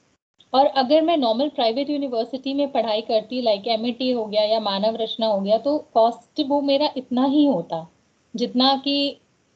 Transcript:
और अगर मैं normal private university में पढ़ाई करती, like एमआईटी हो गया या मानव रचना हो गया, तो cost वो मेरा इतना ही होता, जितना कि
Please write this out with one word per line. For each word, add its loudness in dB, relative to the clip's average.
और 6
अगर 2
मैं 2
normal 0
private -2
university -4
में -2
पढ़ाई -2
करती, -2
like 0
एमआईटी -2
हो -2
गया 0
या 2
मानव -2
रचना -4
हो 0
गया, 2
तो -2
cost 0
वो 0
मेरा 2
इतना -2
ही 4
होता, -4
जितना 2
कि -2